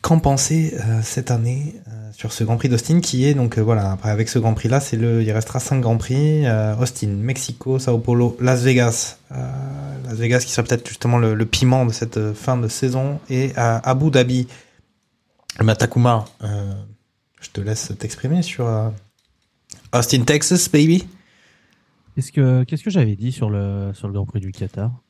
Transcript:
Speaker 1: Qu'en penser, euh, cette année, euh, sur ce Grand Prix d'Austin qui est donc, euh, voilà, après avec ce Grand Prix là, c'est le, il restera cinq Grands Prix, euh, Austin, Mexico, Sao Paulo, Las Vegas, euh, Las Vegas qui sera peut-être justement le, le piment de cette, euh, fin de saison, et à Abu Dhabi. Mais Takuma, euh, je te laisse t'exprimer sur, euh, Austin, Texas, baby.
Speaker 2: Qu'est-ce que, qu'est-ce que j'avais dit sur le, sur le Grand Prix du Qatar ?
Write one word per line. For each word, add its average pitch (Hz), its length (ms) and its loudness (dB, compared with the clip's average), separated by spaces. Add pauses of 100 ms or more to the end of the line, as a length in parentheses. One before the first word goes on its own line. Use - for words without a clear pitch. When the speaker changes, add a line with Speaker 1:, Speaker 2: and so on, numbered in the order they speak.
Speaker 1:
Qu'en 165 180 4
penser, 151 600 2
euh, 113 240 0
cette - 260 -6
année, 127 460 -2 (140)
euh, 110 240 -14
sur - 180 -10
ce 113 140 -4
Grand 113 100 2
Prix 123 140 -2
d'Austin 156 320 2
qui 127 240 0
est 147 80 4
donc, 120 240 0
euh, 110 40 2
voilà, 107 300 2
après 98 180 -4
avec 110 200 0
ce 123 100 0
Grand 113 140 2
Prix 110 160 -2
là, 135 100 4
c'est 139 160 -4
le, 113 260 2
il 107 120 0
restera 113 260 -4
cinq 131 220 -2
Grands 117 160 2
Prix, 147 500 0
euh, 107 300 2
Austin, 123 320 -2
Mexico, 127 720 -4
Sao 127 180 0
Paulo, 120 420 2
Las 123 220 2
Vegas, 120 560 2 (160)
euh, - 20 -14 (680)
Las 117 100 -8
Vegas 117 240 2
qui - 140 -4
sera 120 120 0
peut-être 120 220 -2
justement 120 300 0
le, 113 180 4
le 110 100 0
piment 127 400 4
de 117 60 0
cette, 110 240 -6
euh, 107 180 -2
fin 127 220 -2
de 117 140 -2
saison, 135 500 -2 (100)
et 131 280 -2
à 117 200 2 (120)
Abu 139 200 2
Dhabi. 127 380 2 (1120)
Mais 110 140 4
Takuma, 120 480 2 (220)
euh, 101 260 -4 (720)
je - 80 -20
te - 100 -8
laisse 107 400 -4
t'exprimer 147 420 -2
sur, 131 260 -4
euh, 110 200 0 (1080)
Austin, 123 280 2
Texas, 151 500 2
baby. 160 340 4 (1120)
Speaker 2:
Qu'est-ce - 160 -4
que, 127 320 4
qu'est-ce 151 200 -4
que 220 60 -2
j'avais 113 280 2
dit 123 160 -4
sur 107 160 -2
le, 101 440 -2
sur 101 140 -10
le 98 60 -6
Grand 98 120 -2
Prix - 140 -6
du 95 140 -8
Qatar ? 101 380 -6 (180)